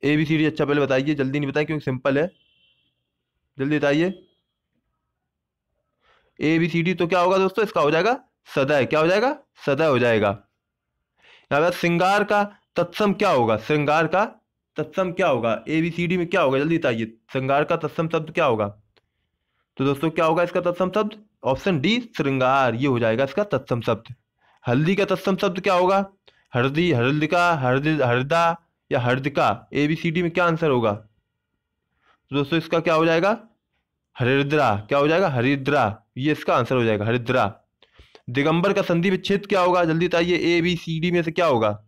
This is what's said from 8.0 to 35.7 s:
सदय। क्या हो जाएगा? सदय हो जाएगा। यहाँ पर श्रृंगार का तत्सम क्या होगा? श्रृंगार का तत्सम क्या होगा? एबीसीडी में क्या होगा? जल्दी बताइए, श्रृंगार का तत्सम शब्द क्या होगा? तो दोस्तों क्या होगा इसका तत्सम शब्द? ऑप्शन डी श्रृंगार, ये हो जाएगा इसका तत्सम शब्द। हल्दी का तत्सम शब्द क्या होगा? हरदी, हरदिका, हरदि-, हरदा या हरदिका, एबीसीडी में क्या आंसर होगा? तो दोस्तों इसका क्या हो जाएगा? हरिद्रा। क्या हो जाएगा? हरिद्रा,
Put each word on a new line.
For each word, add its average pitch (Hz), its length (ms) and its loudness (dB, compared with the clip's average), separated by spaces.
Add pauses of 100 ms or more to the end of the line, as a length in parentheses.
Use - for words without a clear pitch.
सदय। 139 360 0
क्या 151 140 0
हो 156 80 2
जाएगा? 214 220 2 (360)
सदय 143 220 0
हो 131 120 2
जाएगा। 113 300 2 (1200)
यहाँ 143 100 2
पर 175 100 2
श्रृंगार 180 540 0
का 208 180 0 (320)
तत्सम 196 380 0
क्या 202 160 0
होगा? 117 280 2
श्रृंगार 151 500 0
का 185 160 0 (540)
तत्सम 185 340 -4
क्या 180 160 -2
होगा? 117 260 0 (160)
एबीसीडी 165 480 -2
में 175 100 -2
क्या 175 140 0
होगा? 135 180 2
जल्दी 160 180 0
बताइए, 120 280 -2 (260)
श्रृंगार 139 320 0
का 160 140 -2
तत्सम 160 320 -4
शब्द 160 220 -4
क्या 165 140 0
होगा? 107 220 0 (1120)
तो 135 80 0
दोस्तों 139 260 0
क्या 165 140 0
होगा 165 180 2
इसका 175 180 -2
तत्सम 175 300 -2
शब्द? 214 240 -2 (300)
ऑप्शन 135 360 0
डी 208 180 0 (180)
श्रृंगार, 135 580 2
ये 131 120 -2
हो 123 120 2
जाएगा 113 240 2
इसका 139 220 -2
तत्सम 131 360 -4
शब्द। - 320 -4 (520)
हल्दी 151 300 0
का 196 100 0
तत्सम 190 320 -2
शब्द 190 240 -2
क्या 190 140 0
होगा? 190 300 2 (480)
हरदी, 143 380 0
हरदिका, 151 640 0
हरदि-, 139 460 0
हरदा 135 440 2 (460)
या 143 80 0
हरदिका, 127 760 0
एबीसीडी 160 460 -2
में 170 100 -2
क्या 175 140 0
आंसर 165 240 0
होगा? 117 240 2 (1400)
तो 135 40 -6
दोस्तों 143 220 0
इसका 165 240 -2
क्या 165 140 0
हो 160 100 2
जाएगा? 170 320 2 (760)
हरिद्रा। 139 600 2 (140)
क्या 143 80 0
हो 143 100 2
जाएगा? 170 220 2
हरिद्रा, 135 540 0 (340)